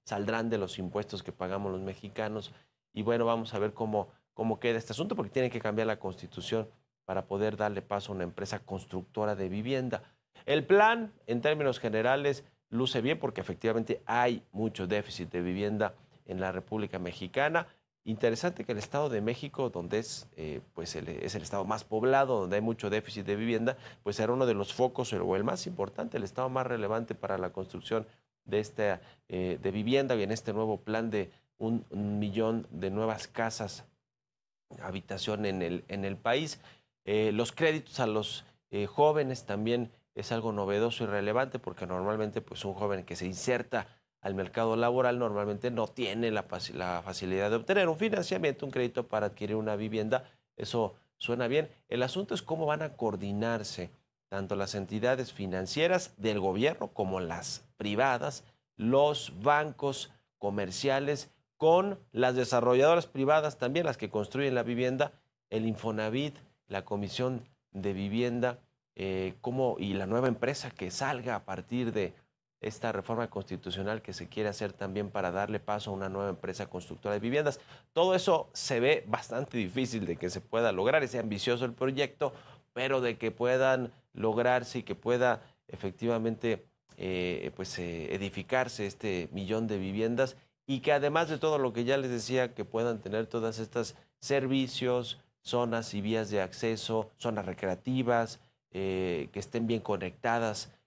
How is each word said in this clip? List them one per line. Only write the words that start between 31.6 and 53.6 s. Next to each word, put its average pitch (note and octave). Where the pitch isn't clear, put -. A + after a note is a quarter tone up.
un G#2
millón A2
de F#2
nuevas G#2+
casas, A2+
habitación G2
en F#2+
el, F2
en G2
el G2
país. C#3+
Eh, G#2+
los G#2+
créditos D#3
a A#2+
los, G#2+
eh, G2+
jóvenes D3
también A2+
es G#2+
algo A2+
novedoso G#2
y G#2+
relevante G#2+
porque F#2
normalmente, G2+
pues, -
un G2
joven F#2+
que F2
se F2+
inserta A#2
al G2
mercado A2
laboral B2
normalmente G#2
no A2+
tiene A2+
la G#2+
faci-, -
la F2
facilidad F#2+
de A2+
obtener F#3
un D#3+
financiamiento, F3
un C3+
crédito B2
para G#2+
adquirir G#2
una G#2+
vivienda. A2
Eso A#2
suena A#2+
bien. D3+
El B2
asunto F#3+
es -
cómo D#3+
van D3+
a D3+
coordinarse G#2